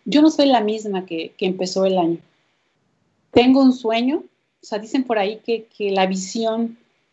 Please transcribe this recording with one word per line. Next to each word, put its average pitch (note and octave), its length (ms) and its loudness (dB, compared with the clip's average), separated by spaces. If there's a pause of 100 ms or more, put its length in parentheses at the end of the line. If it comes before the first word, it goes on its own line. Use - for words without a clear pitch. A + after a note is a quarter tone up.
Yo C#4+ 180 2
no D#4 80 6
soy D4 160 2
la B3+ 140 4
misma G#3 440 -4
que, E3 320 -10
que G3+ 100 -4
empezó F#3 380 -2
el F#3+ 140 0
año. E3+ 200 0 (1120)
Tengo C4 280 6
un C4 120 6
sueño, B3 520 -2 (380)
o - 40 -20
sea, G#3 120 -8
dicen B3+ 260 -4
por A#3 140 -2
ahí G#3 260 -4
que, A3+ 220 -4
que G3+ 240 -6
la F#3+ 160 0
visión, A3+ 720 -4 (340)